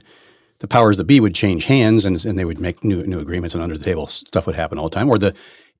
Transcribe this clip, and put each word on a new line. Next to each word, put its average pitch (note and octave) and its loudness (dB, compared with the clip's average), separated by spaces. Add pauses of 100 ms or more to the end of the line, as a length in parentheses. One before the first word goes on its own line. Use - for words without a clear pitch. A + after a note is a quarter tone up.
(600)
the G2+ -12
powers A2 4
that F#2 -4
be C3+ 6
would G2+ 2
change F2+ -2
hands, A2+ 4
and, F#2 -2
and G2+ -4
they F2+ -2
would D#2+ -6
make F2 -6
new, F#2+ -2
new F2+ -4
agreements, E2+ -6
and E2+ -4
under E2+ -6
the D#2+ -12
table E2 -4
stuff - -4
would E2 -6
happen D#2 -6
all D#2+ -6
the - -8
time. A#2+ 0
Or A2+ 4
the, F#2+ 0 (420)